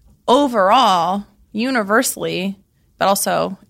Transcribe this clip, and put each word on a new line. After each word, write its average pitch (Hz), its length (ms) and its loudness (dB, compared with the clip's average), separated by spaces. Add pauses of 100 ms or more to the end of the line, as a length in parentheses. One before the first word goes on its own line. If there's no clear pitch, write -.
(280)
overall, 208 1000 2 (260)
universally, 202 1040 -2 (400)
but 180 100 0
also 190 500 -2 (120)